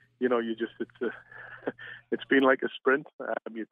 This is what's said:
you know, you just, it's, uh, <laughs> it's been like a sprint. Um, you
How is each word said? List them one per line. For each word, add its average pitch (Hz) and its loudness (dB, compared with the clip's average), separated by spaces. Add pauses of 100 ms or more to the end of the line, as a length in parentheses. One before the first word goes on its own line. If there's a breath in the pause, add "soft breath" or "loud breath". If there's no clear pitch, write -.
(200 loud breath)
you 123 2
know, 120 2
you 117 -2
just, 113 -4
it's, - -10 (100)
uh, - -8 (200)
<laughs> - -18
it's - -4
been 135 6
like 131 6
a 120 0
sprint. 135 2 (140)
Um, 113 -6
you 110 -6